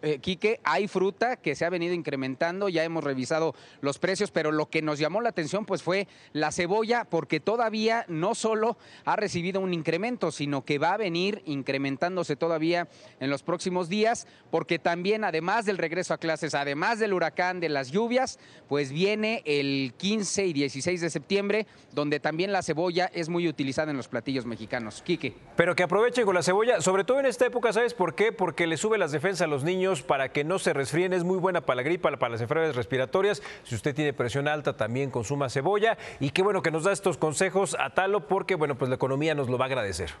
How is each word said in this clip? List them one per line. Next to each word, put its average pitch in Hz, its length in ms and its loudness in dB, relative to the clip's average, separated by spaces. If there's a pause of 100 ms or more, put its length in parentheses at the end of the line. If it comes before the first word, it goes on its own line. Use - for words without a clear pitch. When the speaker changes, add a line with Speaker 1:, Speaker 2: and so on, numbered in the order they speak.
Speaker 1:
eh, 151 180 -2
Quique, 196 440 0
hay 180 240 2
fruta 202 480 0
que 143 200 -2
se - 80 -2
ha 170 60 0
venido 175 240 -2
incrementando, 160 760 -2
ya 160 140 0
hemos 165 200 -2
revisado 143 500 0 (280)
los 139 180 -2
precios, 190 320 0
pero 151 200 0
lo 151 180 0
que 160 120 0
nos 151 160 -2
llamó 160 240 0
la 240 80 0
atención, 180 360 -4
pues, 190 180 -4
fue 190 240 0 (260)
la 151 180 0
cebolla, 214 540 0
porque 160 340 -2
todavía 220 680 0
no 175 260 0
solo 220 440 0 (280)
ha 160 100 2
recibido 185 440 -2
un 190 140 -2
incremento, 170 580 -2
sino 143 340 -4
que 143 140 0
va 165 140 2
a 208 40 0
venir 196 480 -2
incrementándose 139 880 -2
todavía 165 520 0 (320)
en 131 100 -2
los 143 140 -2
próximos 180 460 -2
días, 214 380 2 (220)
porque 165 300 0
también, 180 440 0
además 190 420 0
del 202 120 0
regreso 165 360 -2
a 151 40 -2
clases, 156 380 -2
además 151 440 0
del 208 140 2
huracán, 180 460 0
de 165 100 -2
las 135 220 -2
lluvias, 233 480 0 (280)
pues 139 240 0
viene 214 540 0
el 139 520 0
quince 202 480 0
y 175 80 0
dieciséis 143 480 -2
de 170 80 -2
septiembre, 202 580 0 (240)
donde 147 280 0
también 160 320 0
la 185 120 0
cebolla 175 500 0
es 165 160 -4
muy 175 180 0
utilizada 147 440 -2
en 139 60 -4
los 120 100 -8
platillos 127 380 -4
mexicanos. 113 600 -8
Quique. 160 300 -2 (200)
Speaker 2:
Pero 170 200 4
que 180 80 2
aprovechen 233 420 2
con 190 80 2
la 175 80 4
cebolla, 196 400 4
sobre 185 220 2
todo 254 160 2
en 269 80 2
esta 247 180 2
época, 240 260 0
¿sabes 233 220 2
por 170 220 0
qué? 214 160 2
Porque 175 340 0
le 160 120 0
sube 220 200 2
las 170 140 0
defensas 165 300 0
a 165 60 2
los 143 160 0
niños 185 380 0
para 135 300 0
que 147 120 0
no 175 140 0
se 175 160 2
resfríen. 180 400 0
Es 180 100 2
muy 185 140 2
buena 175 240 2
para 127 160 0
la 127 60 -2
gripa, 170 340 0
para 120 140 0
las 113 100 -4
enfermedades 156 340 0
respiratorias. 135 640 0 (220)
Si - 120 -6
usted 143 180 -2
tiene 147 200 0
presión 135 340 -2
alta, 147 300 0
también 123 340 -2
consuma 135 380 -2
cebolla. 202 480 2 (220)
Y 139 100 0
qué - 120 2
bueno 190 200 4
que 165 100 2
nos 156 120 -2
da 196 100 4
estos 175 240 0
consejos, 185 600 2
Atalo, 190 480 2
porque, 190 280 2
bueno, 147 220 0
pues 131 120 0
la 131 60 2
economía 139 400 2
nos 135 140 0
lo 123 80 2
va 127 80 4
a - 20 -4
agradecer. 101 540 -2